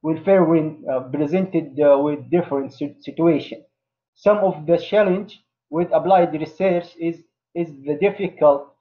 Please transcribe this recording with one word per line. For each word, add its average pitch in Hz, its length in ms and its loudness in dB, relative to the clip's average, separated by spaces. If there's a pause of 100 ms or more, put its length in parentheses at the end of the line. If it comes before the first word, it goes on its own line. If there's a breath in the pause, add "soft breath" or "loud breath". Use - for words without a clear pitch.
will 156 200 -6
fare 190 220 4
when, 156 480 0
uh, 127 80 -2
presented, 147 800 -4
uh, 143 180 6
with 143 320 -4
different 139 440 -2
si-, 147 260 -10
situation. - 640 -2 (500)
Some 208 240 2
of 175 280 -2
the 165 100 4
challenge 196 680 -2 (280)
with 170 220 -2
applied 170 420 2
research 175 640 -4
is, 165 220 -6 (320)
is 170 140 -4 (180)
the 147 140 -2
difficult 170 800 0